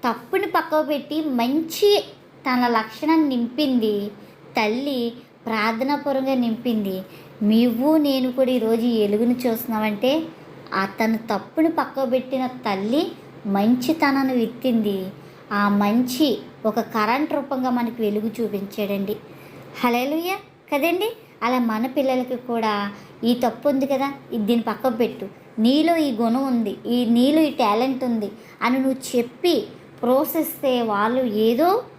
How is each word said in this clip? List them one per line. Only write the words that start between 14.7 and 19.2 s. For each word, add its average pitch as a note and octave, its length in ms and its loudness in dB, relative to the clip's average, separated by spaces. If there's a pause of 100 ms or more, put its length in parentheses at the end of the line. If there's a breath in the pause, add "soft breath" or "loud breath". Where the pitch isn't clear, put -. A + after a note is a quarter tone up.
ఆ G3+ 160 2
మంచి G#3+ 680 2 (280)
ఒక A3 140 0
కరెంట్ A#3 520 0
రూపంగా C4 380 -2
మనకి A#3 320 -2
వెలుగు G#3 280 -2 (100)
చూపించాడండి. G3+ 760 -4 (680 loud breath)